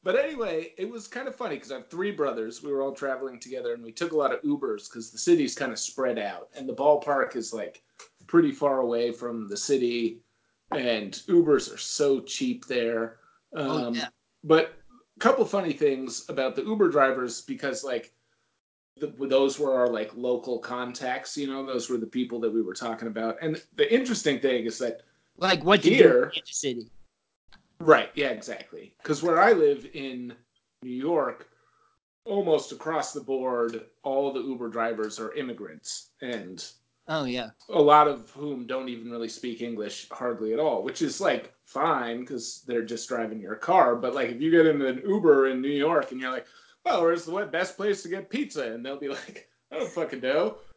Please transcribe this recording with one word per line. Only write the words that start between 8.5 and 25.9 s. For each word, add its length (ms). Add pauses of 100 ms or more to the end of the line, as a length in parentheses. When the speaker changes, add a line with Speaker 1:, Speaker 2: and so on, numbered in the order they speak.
Speaker 1:
far 300
away 320
from 360
the 80
city, 640 (520)
and 400 (160)
Ubers 440
are 60
so 420
cheap 460
there. 540 (340)
Speaker 2:
Oh, 320
Speaker 1:
Um, 80
Speaker 2:
yeah. 140 (340)
Speaker 1:
but 320 (420)
a 40
couple 240
funny 280
things 560
about 280
the 80
Uber 240
drivers 540
because, 420
like, 280 (840)
the, 100
those 520
were 140
our, 160
like, 280
local 420
contacts, 800
you 100
know, 180
those 240
were 100
the 80
people 340
that 100
we 120
were 120
talking 340
about. 320
And 220 (140)
the 160
interesting 480
thing 260
is 120
that 240 (340)
Speaker 2:
Like, 280
what 200
you 80